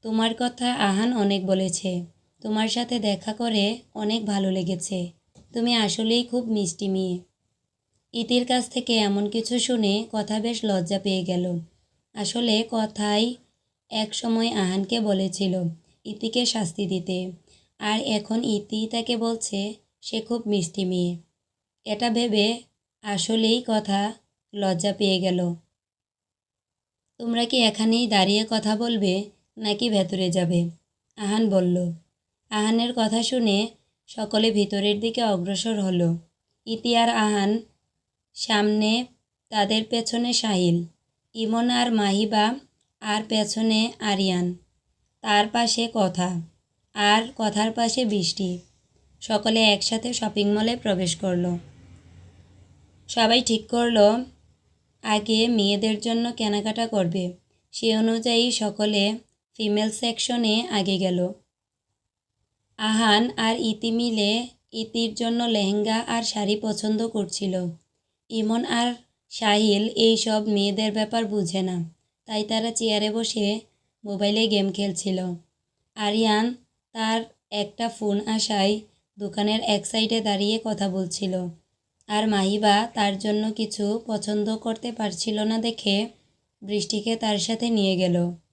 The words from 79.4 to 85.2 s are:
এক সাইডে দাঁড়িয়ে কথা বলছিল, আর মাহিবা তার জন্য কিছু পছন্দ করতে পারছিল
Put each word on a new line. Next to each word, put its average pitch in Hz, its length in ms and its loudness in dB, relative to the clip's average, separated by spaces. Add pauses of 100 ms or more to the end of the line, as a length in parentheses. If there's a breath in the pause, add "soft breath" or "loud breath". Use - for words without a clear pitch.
এক 202 260 0
সাইডে 226 340 0
দাঁড়িয়ে 208 440 0
কথা 208 240 -2
বলছিল, 185 600 -4 (580)
আর 214 220 0
মাহিবা 208 640 4
তার 202 240 0
জন্য 214 340 0
কিছু 214 540 -2
পছন্দ 208 500 -2
করতে 226 360 -6
পারছিল 214 480 -4